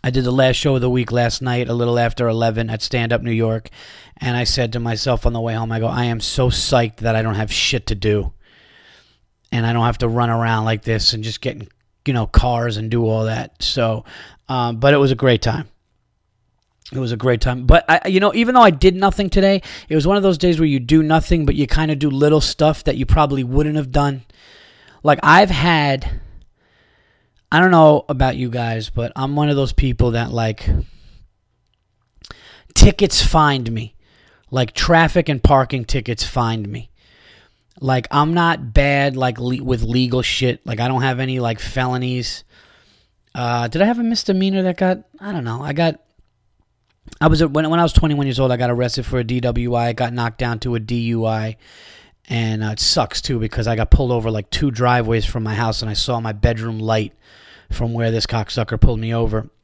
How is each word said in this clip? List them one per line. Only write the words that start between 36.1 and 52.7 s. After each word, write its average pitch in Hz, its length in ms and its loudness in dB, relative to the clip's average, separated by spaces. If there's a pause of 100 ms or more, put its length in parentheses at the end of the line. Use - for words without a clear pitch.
find 113 440 -4
me. 113 220 -12 (880)
Like, 131 300 -2
I'm 151 240 2
not 165 400 0
bad, 139 420 2
like, 127 220 -2
le-, 123 260 -6
with 123 180 -2
legal 127 380 0
shit. - 460 -4
Like, 110 120 -6
I 120 100 -2
don't 131 120 -2
have 127 200 -2
any, 131 200 -4
like, 117 180 -4
felonies. 127 840 -6 (880)
Uh, 120 320 -4
did 156 140 -4
I 196 60 4
have 233 120 0
a 240 40 -4
misdemeanor 190 600 -2
that 180 120 -2
got, 185 280 -2 (140)
I 202 140 -12
don't 151 120 -6
know. 117 180 -8
I 143 100 -8
got, 160 280 -2 (1160)
I 156 100 2
was, 156 120 2
a, 165 80 2
when, 156 220 -2
when 170 100 2
I - 20 4
was 165 120 0
twenty-one 147 320 4
years 127 120 -4
old, 131 140 2
I 120 60 -2
got 123 100 0
arrested 120 380 -2
for 131 120 -4
a 120 60 -4
D 123 160 -4
W 120 340 -2
I. 120 140 0
It 117 80 -4
got 120 160 -4
knocked 120 240 -4
down 120 220 -4
to 120 160 -6
a 117 60 -4
D 117 200 -6
U 117 240 -2
I. 110 320 -4 (760)
And, 110 320 -2
uh, 107 100 -4